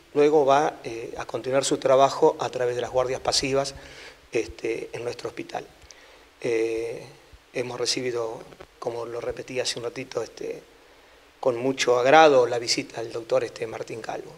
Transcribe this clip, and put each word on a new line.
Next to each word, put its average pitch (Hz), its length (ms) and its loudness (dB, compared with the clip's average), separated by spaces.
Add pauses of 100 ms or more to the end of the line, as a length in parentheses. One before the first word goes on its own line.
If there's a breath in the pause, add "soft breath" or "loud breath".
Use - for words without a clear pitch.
(140)
luego 147 320 6
va, 143 380 2
eh, 117 340 -10
a - 60 -8
continuar 131 400 -2
su 143 140 0
trabajo 135 640 4
a 123 80 -4
través 123 260 -4
de 120 60 -6
las 117 100 -6
guardias 127 300 -2
pasivas, 135 520 -2 (600 loud breath)
este, - 580 -4
en 117 140 -10
nuestro 117 240 -8
hospital. - 360 -10 (760 loud breath)
Eh, 113 640 -4 (480)
hemos 123 260 -6
recibido, 120 600 -4 (380)
como 117 260 -8
lo 117 160 -10
repetí 120 400 -8
hace 117 180 -6
un 117 60 -6
ratito, 123 360 -8
este, - 400 -10 (800 soft breath)
con 127 160 0
mucho 123 420 2
agrado 139 500 8
la 120 120 -2
visita 120 420 -4
del 110 120 -10
doctor, 120 320 -2
este, 110 200 -8
Martín 113 360 -10
Calvo. - 360 -10